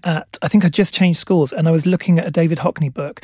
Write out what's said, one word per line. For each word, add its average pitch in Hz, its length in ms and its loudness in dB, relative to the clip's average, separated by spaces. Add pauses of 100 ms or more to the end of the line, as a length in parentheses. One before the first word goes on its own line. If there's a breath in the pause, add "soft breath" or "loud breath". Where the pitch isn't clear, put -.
at, 160 360 -6
I 175 60 -4
think 202 160 4
I 175 60 4
just 190 240 0
changed 175 260 2
schools, 160 320 0
and 165 160 0
I 165 40 4
was 165 140 2
looking 180 340 2
at 160 60 -4
a 160 60 -6
David 165 280 0
Hockney 139 340 -4
book, 143 300 -10